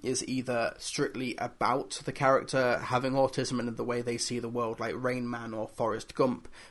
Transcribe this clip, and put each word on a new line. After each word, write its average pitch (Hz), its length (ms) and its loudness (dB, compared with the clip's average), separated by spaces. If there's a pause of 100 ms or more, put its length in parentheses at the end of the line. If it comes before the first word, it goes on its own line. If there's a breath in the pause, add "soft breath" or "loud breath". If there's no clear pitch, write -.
is 127 220 -2
either 123 540 -2
strictly 127 580 -2
about 120 680 0
the 135 80 -4
character 131 640 4
having 127 340 0
autism 131 480 2
and 117 160 -2
the 117 80 -2
way 120 180 -2
they 117 160 -2
see 120 220 -2
the 113 80 -4
world, 117 320 -2
like 113 160 -2
Rain 127 340 -2
Man 117 240 -6
or 110 140 -4
Forrest 110 480 -2
Gump, 131 320 2 (220 loud breath)